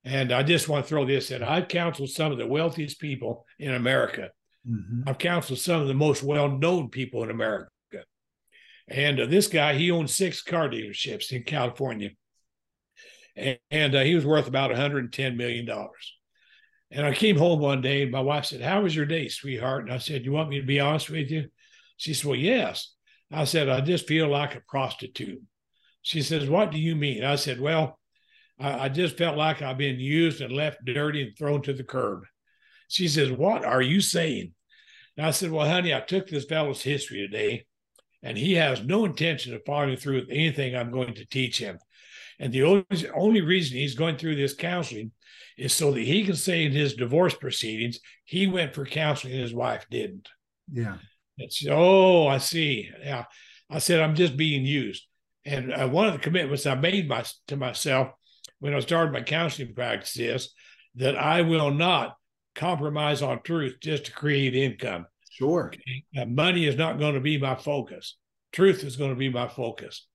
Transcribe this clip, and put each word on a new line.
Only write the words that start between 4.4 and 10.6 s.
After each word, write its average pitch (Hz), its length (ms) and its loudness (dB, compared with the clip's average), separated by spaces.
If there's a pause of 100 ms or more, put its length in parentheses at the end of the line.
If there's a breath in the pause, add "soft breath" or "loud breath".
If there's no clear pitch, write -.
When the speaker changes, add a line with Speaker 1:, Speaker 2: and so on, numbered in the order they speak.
Speaker 2:
Mm-hmm. 113 380 -4
Speaker 1:
I've 135 120 -2
counseled 170 400 -2
some 165 240 0
of 139 60 0
the 135 60 0
most 143 280 2
well-known 147 640 2
people 120 360 -6
in 110 60 -8
America. 110 380 -4 (1200 soft breath)
And, 139 320 0
uh, 120 60 2
this 196 200 6
guy, 151 280 2
he 175 160 2
owned 165 200 0
six 180 320 -2
car 160 260 0